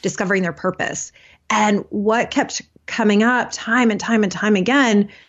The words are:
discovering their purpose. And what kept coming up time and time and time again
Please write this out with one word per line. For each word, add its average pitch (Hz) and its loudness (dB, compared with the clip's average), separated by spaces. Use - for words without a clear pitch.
discovering 190 -2
their 165 -4
purpose. - -6
And 214 0
what 214 -2
kept - -4
coming 208 2
up 240 0
time 233 0
and 190 -4
time 220 0
and 190 -2
time 208 0
again 214 2